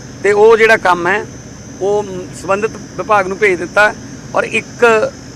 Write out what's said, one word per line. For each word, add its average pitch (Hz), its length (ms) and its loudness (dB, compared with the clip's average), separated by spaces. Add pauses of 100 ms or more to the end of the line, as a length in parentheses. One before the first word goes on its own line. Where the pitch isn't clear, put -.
(220)
ਤੇ 196 100 2
ਉਹ 220 240 6
ਜਿਹੜਾ 220 200 4
ਕੰਮ 175 300 0
ਹੈ 208 200 -2 (540)
ਉਹ 202 240 0 (380)
ਸੰਬੰਧਿਤ 202 280 -2 (260)
ਵਿਭਾਗ 190 300 0
ਨੂੰ 190 120 -6
ਭੇਜ 196 200 2
ਦਿੱਤਾ 202 360 2 (400)
ਔਰ 202 100 0
ਇੱਕ 220 680 0 (260)